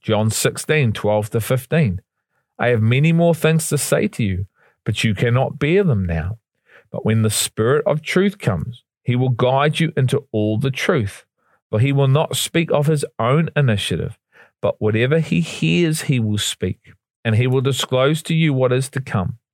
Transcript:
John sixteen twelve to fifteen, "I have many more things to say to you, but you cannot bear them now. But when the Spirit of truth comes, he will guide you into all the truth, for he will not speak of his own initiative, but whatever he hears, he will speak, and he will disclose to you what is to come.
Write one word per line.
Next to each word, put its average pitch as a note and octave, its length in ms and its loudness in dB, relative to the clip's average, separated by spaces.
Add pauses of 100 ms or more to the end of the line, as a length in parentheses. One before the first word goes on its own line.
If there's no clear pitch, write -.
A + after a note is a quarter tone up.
John G#2+ 300 0
sixteen C#3 600 0
twelve G#2 380 -2
to A#2 100 -2
fifteen, B2+ 640 0 (580)
"I A#2+ 100 2
have A#2 120 2
many C3+ 320 4
more E3+ 200 4
things D#3+ 360 2
to D3 80 -2
say - 320 0
to - 140 -4
you, F#2+ 240 -2 (360)
but A2+ 220 -4
you G#2+ 100 2
cannot A#2+ 440 0
bear F3 260 2
them G#2+ 180 2
now. E2+ 360 -4 (520)
But - 140 -8
when A2+ 160 2
the G#2+ 80 2
Spirit B2 580 0
of D3+ 140 0
truth F#3+ 360 0
comes, - 460 -4 (220)
he B2 120 0
will C3 120 0
guide C3+ 520 0
you D#3+ 160 0
into C3 340 0
all G#2+ 260 0
the C3 140 -2
truth, B2+ 540 -2 (440)
for G#2+ 100 -2
he C#3 120 2
will C#3 160 2
not D3 300 0
speak - 340 -2
of D3 160 2
his D#3 180 0 (140)
own C#3 340 2
initiative, A2 640 -2 (440)
but - 180 -2
whatever A#2 400 0
he E3 220 0
hears, E3 600 -2
he B2+ 180 0
will G#2+ 160 -2
speak, - 560 -6 (320)
and A2 100 2
he B2 120 2
will C3 120 0
disclose C3+ 640 0
to E3+ 100 -4
you D#3+ 200 2
what B2+ 180 0
is C3 180 -2
to C#3 120 -8
come. G#2+ 380 -4 (140)